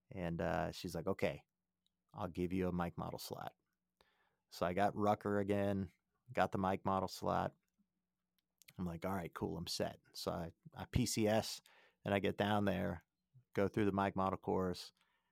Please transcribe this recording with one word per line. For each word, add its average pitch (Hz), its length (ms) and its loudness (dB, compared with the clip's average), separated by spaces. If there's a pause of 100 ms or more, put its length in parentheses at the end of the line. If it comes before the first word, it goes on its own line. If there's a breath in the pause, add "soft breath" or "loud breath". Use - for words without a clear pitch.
(120)
and, 85 280 -4
uh, 85 320 0
she's 85 220 -8
like, 82 140 -4
"Okay, 90 360 -2 (680)
I'll 104 140 -4
give 87 240 -2
you 92 160 0
a 87 40 -2
Mike 87 260 -2
model 82 220 -6
slot." - 340 -10 (960)
So - 160 -2
I 90 80 0
got 98 220 4
Rucker 104 440 2
again, 98 500 0 (420)
got 95 200 2
the 101 60 -2
Mike 95 280 0
model 95 220 2
slot. 92 460 -2 (1200)
I'm 92 80 -4
like, 82 180 -6
"All 92 100 -2
right, 85 200 -6
cool, 90 220 -4
I'm 85 100 -6
set." - 320 -4 (140)
So - 180 -4
I, 87 220 -6 (240)
I 95 160 -8
P 123 140 4
C 110 200 0
S, 107 340 2 (440 soft breath)
and 101 100 2
I 101 60 4
get 98 180 0
down 104 260 4
there, 92 400 0 (500)
go 101 140 4
through 107 180 2
the 95 60 4
Mike 98 240 2
model 95 220 2
course, 92 540 -2 (400)